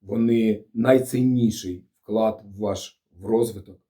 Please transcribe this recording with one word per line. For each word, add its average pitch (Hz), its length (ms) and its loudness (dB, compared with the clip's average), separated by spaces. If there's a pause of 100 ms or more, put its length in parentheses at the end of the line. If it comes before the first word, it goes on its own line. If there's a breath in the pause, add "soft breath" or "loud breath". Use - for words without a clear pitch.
Вони 110 600 0 (100)
найцінніший 123 1080 2 (180)
вклад 110 440 -2
в 98 140 -18
ваш, 98 420 -6 (180)
в 95 60 -16
розвиток 104 540 -2 (100)